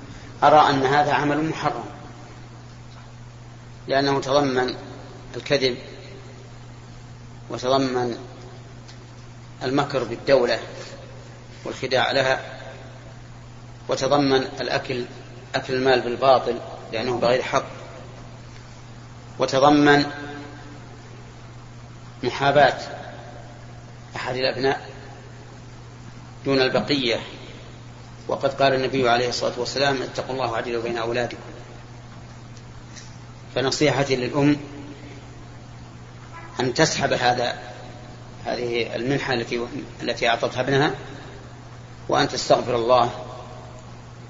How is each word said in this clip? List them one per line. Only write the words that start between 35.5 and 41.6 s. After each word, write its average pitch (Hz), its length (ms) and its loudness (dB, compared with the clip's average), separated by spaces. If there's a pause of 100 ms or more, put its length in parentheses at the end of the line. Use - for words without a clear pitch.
أن 123 140 0
تسحب 139 380 2
هذا، 123 460 2 (840)
هذه 120 520 0
المنحة 131 380 0
التي، 120 320 -2 (360)
التي 120 260 2
أعطتها 117 320 2
ابنها، 139 300 4 (1160)